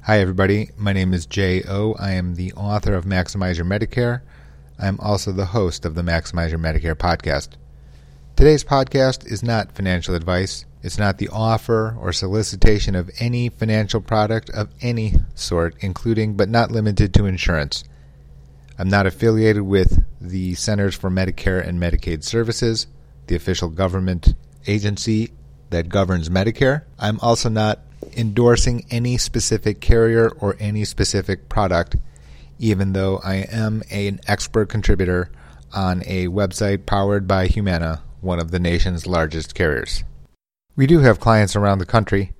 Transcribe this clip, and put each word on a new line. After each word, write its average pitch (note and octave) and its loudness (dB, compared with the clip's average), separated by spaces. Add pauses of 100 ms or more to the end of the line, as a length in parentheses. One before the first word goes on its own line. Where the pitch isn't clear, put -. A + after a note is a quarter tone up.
Hi, G#2+ 4
everybody. F#2+ 0
My G2+ 0
name F#2 0
is E2+ -2
J F#2 0
O. G2+ -2
I G2 -4
am F2+ -4
the F2+ -6
author G#2 -2
of F2+ -2
Maximize F#2 -2
Your E2+ -2
Medicare. A#2+ -2 (560)
I'm G2 -2
also G#2 -2
the F#2+ -2
host F#2 -2
of D#2+ -4
the F2 -4
Maximize E2+ -2
Your E2 -4
Medicare D#2+ -2
podcast. D#2+ -2 (880)
Today's D3 4
podcast C3+ 0
is G#2+ -6
not A2+ -2
financial F#2 -2
advice. F2+ -2 (180)
It's - -8
not G2+ 0
the G#2 -4
offer A2+ 0
or F2+ -4
solicitation G2+ 2
of F2 -2
any A#2+ -2
financial A2 -2
product A2 -2
of G#2+ -6 (100)
any A#2 -2 (220)
sort, E2+ -2
including G#2+ -2
but G2+ 0
not A#2 2
limited G#2+ 0
to G2+ 4
insurance. E2+ -2 (960)
I'm F#2+ -2
not G2+ 4
affiliated A2 2
with F#2+ 6 (160)
the F#2 -4
Centers G2+ -2
for F#2 -6
Medicare F#2 0
and F2 -4
Medicaid E2 -2
Services, A#2 -2 (400)
the F2 0
official F2 -2
government F#2 2 (340)
agency G#2 -2 (380)
that E2+ -2
governs F2+ 0
Medicare. A#2 0 (140)
I'm G#2+ -2
also A#2 2
not G#2+ 0 (360)
endorsing A#2+ 2
any A#2+ -2
specific G#2+ -2
carrier A2+ 4 (100)
or G2 0
any G#2+ -4
specific - -4
product, F2+ 0 (640)
even G2 0
though F#2+ 0
I F#2+ -4
am A2 -4
an G2+ -4
expert G#2 -2
contributor F2+ 0 (440)
on F#2 -2
a F#2 -4
website G2 -2
powered G2+ 0
by F#2+ 2
Humana, E2 -2 (200)
one F2+ -2
of E2 -4
the F2+ -2
nation's F2 0
largest D#2+ -2
carriers. - -2 (680)
We C3+ 2
do E3 8
have B2 6
clients G#2+ 4
around G2+ 2
the F2+ -2
country G2 0